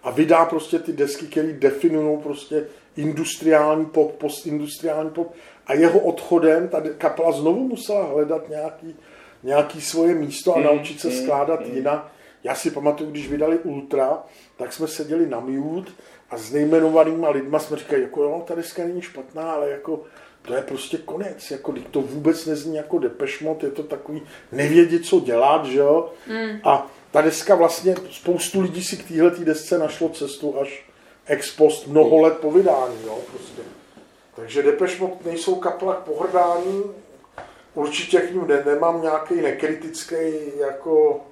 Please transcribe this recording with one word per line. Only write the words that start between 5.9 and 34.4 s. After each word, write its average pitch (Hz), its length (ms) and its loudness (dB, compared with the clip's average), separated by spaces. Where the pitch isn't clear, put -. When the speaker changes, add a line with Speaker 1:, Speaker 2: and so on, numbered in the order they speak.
Speaker 1:
odchodem 165 720 4
ta 156 120 -2
de-, 151 180 -6
kapela 165 340 2
znovu 170 360 0
musela 208 360 -2
hledat 151 440 -2
nějaký, 156 480 -10
nějaký 147 380 2
svoje 165 340 2
místo 156 400 0
a - 20 4
Speaker 2:
Hmm, 151 100 2
Speaker 1:
naučit 147 340 2
se - 80 -2
Speaker 2:
hmm, 127 140 -2
Speaker 1:
skládat 143 440 0
Speaker 2:
hmm. 123 100 -8
Speaker 1:
jinak. 143 360 -2
Já 135 100 -4
si 156 160 -4
pamatuju, 147 400 -2
když 147 200 -10
vydali 156 280 2
Ultra, 139 640 -2
tak - 160 -8
jsme 156 160 -4
seděli 156 380 -2
na 120 140 -6
Mute 147 500 -6
a 120 60 -10
s 110 160 -12
nejmenovanýma 160 760 4
lidma 139 280 -2
jsme 151 180 -4
říkali, 135 260 0
jako 143 200 -2
jo, 160 240 -2
ta 175 80 -6
deska 170 300 -8
není 175 180 -6
špatná, 156 500 -10
ale 147 180 -2
jako 151 300 -6
to 120 120 -8
je 135 80 -2
prostě - 360 -8
konec, 180 520 -10
jako 139 220 -8
teď 127 180 -10
to 143 100 -2
vůbec 147 460 -2
nezní 156 300 -6
jako 151 220 -4
Depeche 139 460 -4
Mode, 156 220 -4
je 135 40 -2
to 151 120 -10
takový 151 400 -10
nevědět, 165 520 4
co 180 160 4
dělat, 135 460 4
že 131 120 0
jo? 151 340 4
Speaker 3:
Hmm. 220 380 -6
Speaker 1:
A 139 260 2
ta 147 100 4
deska 160 340 2
vlastně, 170 400 2
spoustu 175 500 -2
lidí 180 240 -2
si - 120 -6
k - 120 -16
téhletý 170 360 4
desce 156 340 0
našlo 156 300 -2
cestu 143 520 -6
až - 260 -6
ex - 300 -4
post, 151 300 4
mnoho 143 240 -4
Speaker 2:
Hmm. 156 100 8
Speaker 1:
let 160 180 4
po 151 120 -4
vydání, 143 460 2
jo, 110 120 -8
prostě. - 320 -16
Takže 113 260 -2